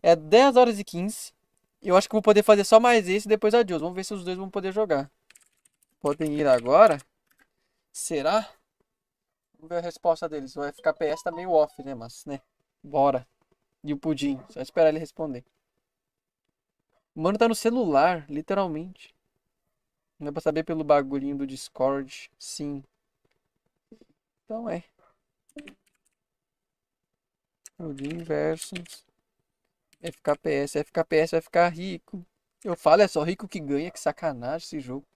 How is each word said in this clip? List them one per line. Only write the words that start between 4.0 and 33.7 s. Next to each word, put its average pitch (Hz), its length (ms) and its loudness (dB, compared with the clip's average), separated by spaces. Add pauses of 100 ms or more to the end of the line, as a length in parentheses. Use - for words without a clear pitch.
se 202 120 -8
os 185 100 -10
dois 180 140 -6
vão 196 100 -10
poder 190 240 -8
jogar. 165 380 -2 (880)
Podem 147 320 -4
ir 147 140 -2
agora? 139 500 6 (960)
Será? 165 580 -2 (1080)
Vamos 160 100 -20
ver 175 80 -6
a 170 60 -4
resposta 170 440 -2
deles. 147 300 -10
O 143 80 -8
F 143 160 -10
K 156 100 0
P 156 140 -6
S 151 180 -4
tá 175 80 -4
meio 175 200 -10
off, 151 320 2
né? 135 120 -12
Mas, 117 300 -16
né? 143 160 -10 (420)
Bora. 139 460 0 (540)
E 147 100 -6
o 139 60 -6
Pudim? 139 500 -4
Só - 140 -14
esperar 160 260 2
ele 156 100 0
responder. 151 460 -10 (1700)
O 156 60 -12
mano 185 160 0
tá 233 100 4
no 226 80 0
celular, 175 760 2
literalmente. 175 840 -6 (1040)
Não 147 120 -10
é 147 40 -8
pra 156 80 -6
saber 156 220 -2
pelo 160 220 -4
bagulhinho 143 520 0
do 139 100 -8
Discord. 135 920 -6
Sim. 143 460 -12 (1600)
Então 226 260 -10
é. 175 140 -10 (3000)
Pudim 151 420 -10
versus 165 880 -8 (960)
F - 220 -14
K 147 140 0
P - 140 -6
S. 143 280 -4
F - 140 -8
K 165 120 -2
P - 120 -2
S 160 160 2
vai 165 100 0
ficar 175 260 2
rico. 175 560 -10 (380)
Eu 180 140 -6
falo, 175 260 6
é 196 60 4
só 151 160 -2
rico 185 240 -6
que - 100 -12
ganha. 147 320 -6